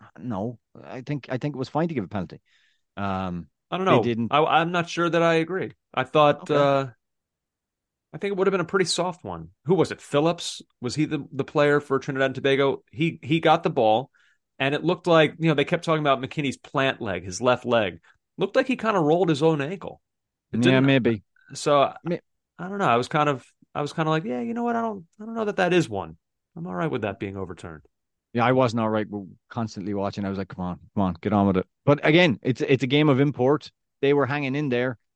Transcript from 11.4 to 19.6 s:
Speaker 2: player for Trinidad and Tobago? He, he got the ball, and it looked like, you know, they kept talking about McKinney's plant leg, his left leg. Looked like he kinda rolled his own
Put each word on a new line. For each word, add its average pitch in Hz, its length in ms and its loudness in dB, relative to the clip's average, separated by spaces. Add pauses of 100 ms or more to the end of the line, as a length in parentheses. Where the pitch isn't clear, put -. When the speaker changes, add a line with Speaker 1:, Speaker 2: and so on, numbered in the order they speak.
Speaker 2:
player 147 360 2
for 135 200 0
Trinidad 135 260 -2
and 131 100 -2
Tobago? 139 560 0
He, 143 300 -2
he 160 180 0
got 160 220 4
the 185 80 0
ball, 117 400 2 (480)
and 139 160 0
it 147 100 -4
looked 175 220 -2
like, 160 320 4
you 160 120 0
know, 156 40 4
they 143 120 2
kept 165 200 -4
talking 156 160 0
about 139 180 2
McKinney's 131 380 -6
plant 135 420 -2
leg, 92 240 -6
his 92 180 -10
left 123 220 2
leg. 107 380 0 (380)
Looked 196 160 -2
like 262 120 2
he 254 80 -2
kinda 214 240 -2
rolled 170 300 2
his 143 140 0
own 160 180 2